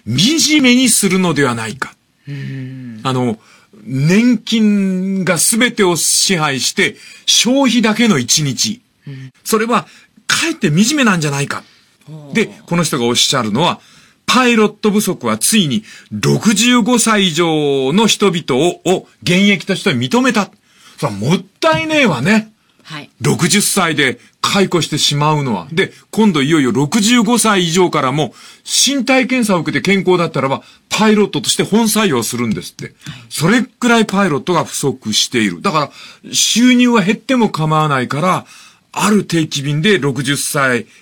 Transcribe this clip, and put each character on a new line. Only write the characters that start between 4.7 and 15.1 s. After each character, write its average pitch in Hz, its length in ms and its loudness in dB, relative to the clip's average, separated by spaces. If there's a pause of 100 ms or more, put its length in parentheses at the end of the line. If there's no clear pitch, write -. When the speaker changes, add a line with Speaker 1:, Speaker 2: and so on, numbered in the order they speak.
Speaker 1:
が 175 120 0
全 233 360 0
て 226 100 0
を 180 140 2
支 - 400 0
配 147 240 -2
し - 120 -4
て、 175 240 -2 (300)
消 269 380 2
費 233 180 2
だ 214 140 2
け 233 100 2
の 185 120 2
一 123 260 0
日。 120 360 -4 (280)
Speaker 2:
う - 20 -14
ん。 131 220 -16 (100)
Speaker 1:
そ 220 160 -2
れ 220 80 -2
は、 226 220 -2 (400)
か - 180 -2
え 330 60 -2
っ - 20 -10
て 202 140 -2
惨 214 280 2
め 285 60 0
な 208 140 2
ん 170 40 -2
じ 151 60 -2
ゃ 143 60 -4
な 143 100 -4
い 139 60 -4
か。 - 160 -10 (420)
Speaker 2:
ほ 147 260 -20
う。 131 40 -10
Speaker 1:
で、 202 140 0 (160)
こ 170 100 -4
の 170 80 0
人 156 160 -4
が 117 40 0
お 120 80 2
っ - 40 -2
し - 200 0
ゃ 127 60 0
る 110 80 -4
の 117 120 0
は、 160 180 0 (460)
パ 247 200 2
イ 240 80 4
ロ 214 120 4
ッ 208 60 -6
ト 214 200 -2
不 208 80 2
足 185 260 -4